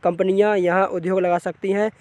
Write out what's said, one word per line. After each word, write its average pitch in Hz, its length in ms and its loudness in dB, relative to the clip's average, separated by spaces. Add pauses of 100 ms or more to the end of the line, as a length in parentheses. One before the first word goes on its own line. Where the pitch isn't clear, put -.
कंपनियां 190 540 0
यहां 185 300 2
उद्योग 185 340 -4
लगा 175 180 0
सकती 190 340 -6
हैं 214 180 0 (100)